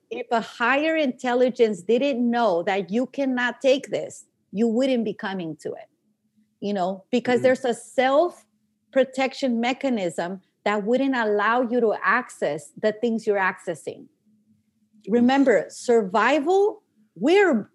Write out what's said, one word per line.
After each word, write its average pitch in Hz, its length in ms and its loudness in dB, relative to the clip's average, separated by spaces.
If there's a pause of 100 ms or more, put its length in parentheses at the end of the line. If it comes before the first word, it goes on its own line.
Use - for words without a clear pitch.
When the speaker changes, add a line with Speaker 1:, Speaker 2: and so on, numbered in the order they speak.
(100)
Speaker 1:
if - 220 -10
a 226 80 0
higher 277 560 0
intelligence 247 880 0
didn't 247 460 0
know 220 340 0
that 190 280 -4
you 240 160 0
cannot 247 540 -4
take 269 300 2
this, - 340 -8 (280)
you 214 140 0
wouldn't 240 380 0
be - 80 -4
coming 185 440 -8
to 143 160 -12
it, - 160 -16 (720)
you 202 120 -4
know, 190 380 -4
because 247 300 0
Speaker 2:
Mm. - 20 -4
Speaker 1:
there's 254 240 2
a 233 80 0
self-protection 262 1900 -2
mechanism 202 800 -4 (240)
that 208 200 -2
wouldn't 254 300 0
allow 214 460 2
you 247 200 0
to 214 220 2
access 180 800 -4
the 214 120 0
things 220 340 -4
you're 202 100 2
accessing. 190 680 -6 (1000)
Remember, 240 600 4
survival, 269 1120 2 (320)
we're, 311 600 2